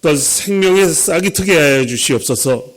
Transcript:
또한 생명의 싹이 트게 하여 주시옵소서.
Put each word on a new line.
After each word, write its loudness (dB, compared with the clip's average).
또한 0
생명의 0
싹이 -2
트게 -2
하여 2
주시옵소서. -2